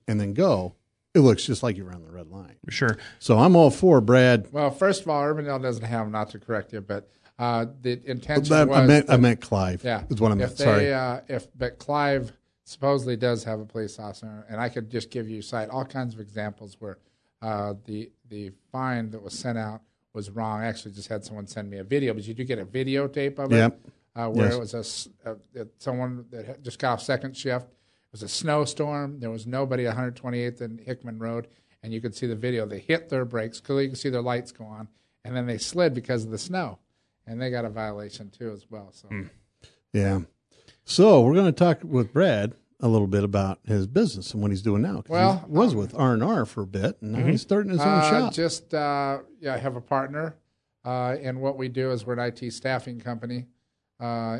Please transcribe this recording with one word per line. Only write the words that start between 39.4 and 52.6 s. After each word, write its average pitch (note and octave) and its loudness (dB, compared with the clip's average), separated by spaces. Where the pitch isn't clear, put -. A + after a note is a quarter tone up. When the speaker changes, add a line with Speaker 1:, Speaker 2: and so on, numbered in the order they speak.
Speaker 1:
Yeah. G2 2
So F3+ 8
we're B2+ 6
gonna F#3+ 6
talk E3+ 4
with C3 0
Brad A#2+ 2
a B2+ 2
little G#2+ 4
bit G2 2
about G2 0
his G2+ 0
business C3 0
and G#2+ -4
what G#2 0
he's F#2+ -2
doing G#2 2
now. F#3 -2
'Cause - -12
Speaker 3:
Well, F3+ 2
Speaker 1:
he D#3+ -12
was G3 4
Speaker 3:
um, A2 -2
Speaker 1:
with G2 -4
R B2+ 4
and A2 2
R E3+ 2
for G#2 -8
a F#2+ -6
bit, G2+ -2
and G#2+ -8
now - -2
Speaker 2:
Mm-hmm. B2 0
Speaker 1:
he's G#3+ 2
starting G3+ 0
his F3 2
own D3 2
Speaker 3:
Uh, D#3 4
Speaker 1:
shop. G#3+ 2
Speaker 3:
just, - -4
uh, C#3+ -2
yeah, C#3+ -6
I B2 -2
have B2 -4
a A#2+ -12
partner, C#3+ -4
uh, B2+ -2
and C3 -6
what C3+ -2
we C3 -4
do C3 -2
is A#2 -4
we're B2 -4
an A#2+ -4
I A#2+ -2
T A#2+ -10
staffing B2 -6